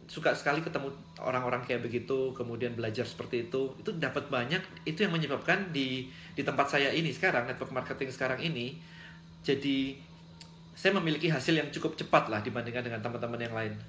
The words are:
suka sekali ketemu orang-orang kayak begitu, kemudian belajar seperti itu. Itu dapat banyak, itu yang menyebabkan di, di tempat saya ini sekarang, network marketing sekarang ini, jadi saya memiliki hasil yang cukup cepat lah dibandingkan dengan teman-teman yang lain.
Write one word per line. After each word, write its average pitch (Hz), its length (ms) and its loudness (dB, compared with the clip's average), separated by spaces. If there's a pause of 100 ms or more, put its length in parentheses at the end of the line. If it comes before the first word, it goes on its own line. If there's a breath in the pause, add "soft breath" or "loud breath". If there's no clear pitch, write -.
suka 156 280 2
sekali 147 280 0
ketemu 135 280 -2 (320)
orang-orang 127 440 0
kayak 120 200 0
begitu, 131 480 0
kemudian 117 440 -4
belajar 113 240 -2
seperti 120 480 -4
itu. 131 320 0
Itu 214 160 -2
dapat 139 320 -2
banyak, 135 560 -2
itu 160 160 0
yang 185 120 4
menyebabkan 165 600 2
di, 131 320 0 (320 loud breath)
di 139 80 0
tempat 143 320 4
saya 139 160 4
ini 151 160 2
sekarang, 131 400 2
network 123 240 -6
marketing 127 360 -2
sekarang 127 320 0
ini, 135 360 -2 (640 loud breath)
jadi 135 520 2 (800)
saya 196 240 4
memiliki 165 320 2
hasil 156 240 4
yang 143 160 4
cukup 160 240 -2
cepat 147 320 6
lah 110 140 0
dibandingkan 117 420 -4
dengan 113 220 -4
teman-teman 117 340 -4
yang 113 160 -4
lain. 110 200 -2 (140)